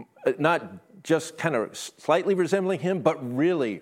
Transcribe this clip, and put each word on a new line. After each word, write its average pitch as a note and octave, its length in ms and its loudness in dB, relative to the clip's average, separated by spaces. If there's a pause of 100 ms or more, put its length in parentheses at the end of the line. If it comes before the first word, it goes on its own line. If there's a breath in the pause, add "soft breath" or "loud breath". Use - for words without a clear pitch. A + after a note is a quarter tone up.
(260)
uh, C3+ 120 2
not D#3 220 2 (400)
just - 360 0
kind D#3+ 180 0
of G#2+ 220 -2
slightly F3+ 580 0
resembling F#3 460 0
him, F#3 180 -2
but D#3 180 2 (160)
really C3+ 480 0